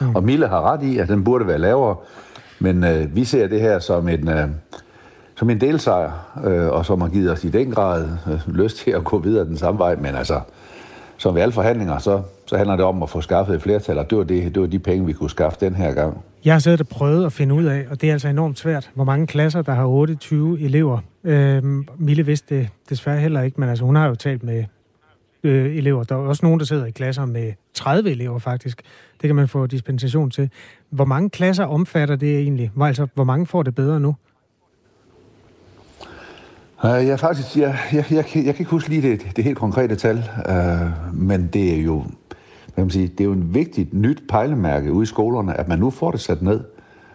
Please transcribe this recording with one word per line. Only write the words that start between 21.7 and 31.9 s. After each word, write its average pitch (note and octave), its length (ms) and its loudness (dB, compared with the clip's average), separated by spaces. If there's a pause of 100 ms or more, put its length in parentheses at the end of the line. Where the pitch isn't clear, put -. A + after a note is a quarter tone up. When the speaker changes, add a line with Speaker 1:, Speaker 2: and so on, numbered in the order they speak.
Speaker 1:
Mille D3+ 280 2
vidste D3 300 -2
det B2+ 140 0 (200)
desværre D3 300 -2
heller D3+ 220 0
ikke, C3 180 -2
men C3 100 0
altså, A#2+ 160 -2
hun C3+ 100 6
har D#3 120 4
jo A#2+ 80 0
talt B2+ 280 -4
med, A#2 200 -4 (800)
øh, C3+ 320 2
elever. C#3 280 0
Der C3 120 -4
er C3 40 -2
også C#3 260 -2
nogen, E3 140 4
der D3+ 60 -2
sidder C#3 200 -2
i A2+ 60 -8
klasser C3 340 -4
med A#2 280 -4 (200)
tredive F3+ 380 0
elever, A#2+ 280 -4
faktisk. B2 420 -6 (400)
Det D#3 60 0
kan D3 80 4
man C#3+ 120 4
få C3 200 -2
dispensation C3 640 -2
til. C#3 180 -2 (400)
Hvor C#3 160 2
mange C#3+ 240 0
klasser F#3 360 0
omfatter D3 500 0